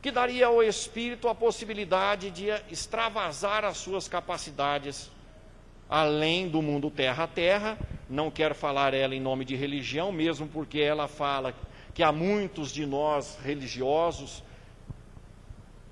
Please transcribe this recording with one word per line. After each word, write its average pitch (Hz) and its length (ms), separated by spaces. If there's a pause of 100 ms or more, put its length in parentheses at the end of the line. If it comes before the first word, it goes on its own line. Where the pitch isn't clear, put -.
que 277 80
daria 247 380
ao 233 140
espírito 233 640
a 220 60
possibilidade 202 960
de 185 180 (220)
extravasar 208 920
as 180 140
suas 185 280
capacidades 143 1040 (800)
além 156 600
do 160 120
mundo 147 300
terra 135 340
a 160 40
terra. 208 500 (320)
Não 151 200
quero 151 240
falar 139 400
ela 135 200
em 135 60
nome 131 240
de 131 100
religião, 139 560
mesmo 156 380
porque 151 320
ela 147 260
fala 135 480 (400)
que 165 80
há 156 80
muitos 170 600
de 147 140
nós 143 560
religiosos 139 1000 (1500)